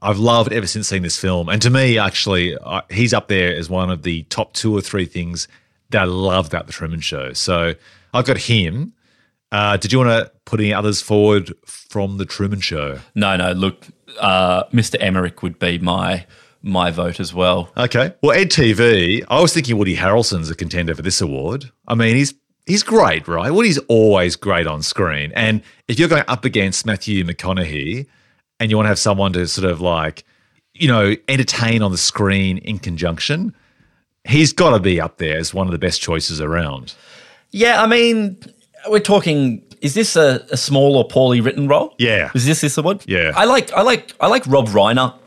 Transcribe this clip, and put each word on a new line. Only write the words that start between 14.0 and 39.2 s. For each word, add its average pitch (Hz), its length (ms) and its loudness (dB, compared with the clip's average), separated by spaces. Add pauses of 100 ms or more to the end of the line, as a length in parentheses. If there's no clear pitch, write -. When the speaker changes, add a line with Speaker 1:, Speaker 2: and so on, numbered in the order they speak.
Speaker 2:
uh, 92 540 2
Mister 113 300 0
Emmerich 92 420 -2
would 87 160 -8
be 87 200 -2
my, 90 460 -4 (360)
my 90 300 -2
vote 87 280 -6
as 87 140 -8
well. 90 420 0
Speaker 1:
Okay. 123 460 0
Well, 147 160 4
Ed 190 140 2
T 120 200 4
V, 104 560 4
I 139 140 2
was 170 120 2
thinking 127 240 -2
Woody 92 200 0
Harrelson's 92 520 0
a 82 60 -8
contender 85 400 -4
for 76 60 -12
this 87 180 -2
award. 87 520 -6 (160)
I 117 80 -2
mean, 113 200 2
he's, 139 180 0 (320)
he's 202 180 0
great, 123 440 2
right? 85 240 -2
Woody's 190 260 2 (120)
always 104 480 4
great 85 300 -2
on 76 140 -6
screen. 76 540 -4
And 110 260 0 (280)
if 113 100 -2
you're 170 80 4
going 160 220 2
up 123 160 -4
against 98 400 -2
Matthew 101 400 -2
McConaughey 87 840 -4 (540)
and 110 100 0
you 107 60 2
wanna 107 120 2
have 98 100 0
someone 98 340 0
to 87 140 -2
sort 92 220 -2
of, 85 120 -4
like, 82 420 -2 (500)
you 165 140 0
know, 110 280 4 (120)
entertain 117 540 0
on 101 100 0
the 90 60 -2
screen 95 600 0
in 107 200 -8
conjunction, 87 760 -4 (680)
he's 147 300 4
gotta 143 260 4
be 90 220 0
up 80 160 -6
there 78 200 -4
as 82 160 -6
one 95 140 -2
of 90 60 -4
the 82 60 -4
best 87 200 -2
choices 80 400 -6
around. 76 540 -4 (560)
Speaker 2:
Yeah, 220 320 2
I 226 60 4
mean, 226 500 2 (500)
we're 214 120 4
talking, 151 640 2 (180)